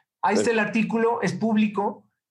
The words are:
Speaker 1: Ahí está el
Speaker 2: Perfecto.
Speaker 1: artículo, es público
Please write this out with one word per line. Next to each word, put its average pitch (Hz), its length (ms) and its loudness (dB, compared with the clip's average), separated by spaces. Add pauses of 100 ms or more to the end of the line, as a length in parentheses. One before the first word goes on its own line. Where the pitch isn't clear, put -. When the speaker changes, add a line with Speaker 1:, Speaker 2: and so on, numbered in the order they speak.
(220)
Speaker 1:
Ahí 202 140 0
está 214 160 2
el 220 60 0
Speaker 2:
Perfecto. 214 40 2 (180)
Speaker 1:
artículo, 226 440 0
es 180 100 -2
público 214 760 -2 (240)